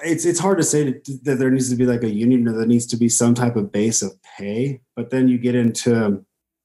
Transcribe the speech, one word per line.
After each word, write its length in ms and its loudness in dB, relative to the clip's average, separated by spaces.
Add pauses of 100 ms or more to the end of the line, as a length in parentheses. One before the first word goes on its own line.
it's, 200 -2
it's 160 0
hard 180 2
to 60 2
say 200 0
that, 400 -6
that 120 0
there 140 0
needs 200 2
to 60 0
be, 80 2
like, 180 0
a 80 -2
union 380 2
or 40 0
there 140 -2
needs 200 2
to 100 -4
be 120 2
some 260 2
type 220 0
of 160 -2
base 300 0
of 100 -8 (260)
pay, 420 -6 (140)
but 160 -10
then 180 2
you 100 2
get 160 0
into 680 0 (400)